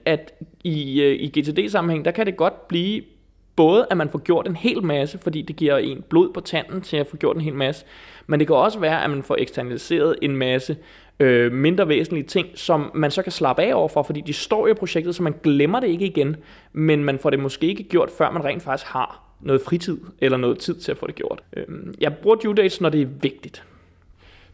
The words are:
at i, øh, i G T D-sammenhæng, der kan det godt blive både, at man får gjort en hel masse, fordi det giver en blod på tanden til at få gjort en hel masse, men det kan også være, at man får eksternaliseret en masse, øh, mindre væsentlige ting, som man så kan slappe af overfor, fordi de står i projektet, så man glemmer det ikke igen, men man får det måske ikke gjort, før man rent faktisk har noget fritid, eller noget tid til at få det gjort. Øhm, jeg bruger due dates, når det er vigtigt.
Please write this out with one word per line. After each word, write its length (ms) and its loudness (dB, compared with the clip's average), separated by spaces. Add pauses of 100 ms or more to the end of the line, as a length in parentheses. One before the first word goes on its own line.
at 280 -2 (300)
i, 380 -2
øh, 180 6
i 80 -4
G 180 -2
T 120 -4
D-sammenhæng, 480 0
der 60 2
kan 140 -2
det 120 -4
godt 300 0
blive 340 -2 (540)
både, 360 6
at 60 2
man 120 0
får 100 -6
gjort 280 2
en 80 -4
hel 280 0
masse, 340 0
fordi 240 -6
det 140 -10
giver 220 2
en 320 -4
blod 240 4
på 80 -8
tanden 400 -6
til 160 -6
at 100 0
få 100 -14
gjort 180 0
en 60 -4
hel 120 -4
masse, 320 -2 (420)
men 120 0
det 80 2
kan 80 4
også 240 2
være, 240 0
at 60 -2
man 140 -4
får 160 -2
eksternaliseret 800 -2
en 140 0
masse, 420 -2 (420)
øh, 320 6
mindre 360 2
væsentlige 360 0
ting, 320 -2
som 380 0
man 180 0
så 100 -2
kan 100 -6
slappe 300 0
af 140 2
overfor, 280 2
fordi 180 -6
de 120 -6
står 340 0
i 60 6
projektet, 420 -2
så 80 -4
man 200 -2
glemmer 360 4
det 80 0
ikke 180 0
igen, 300 0 (380)
men 300 2
man 160 0
får 100 0
det 100 2
måske 280 -2
ikke 160 -4
gjort, 260 2
før 220 0
man 140 -4
rent 180 -4
faktisk 240 -6
har 540 -8
noget 200 2
fritid, 360 -4 (220)
eller 180 2
noget 220 0
tid 160 -6
til 160 -6
at 60 -6
få 100 -10
det 80 -12
gjort. 280 -8 (140)
Øhm, 440 -10
jeg 160 -2
bruger 180 4
due 200 0
dates, 260 2
når 80 2
det 120 2
er 60 0 (140)
vigtigt. 420 -4 (920)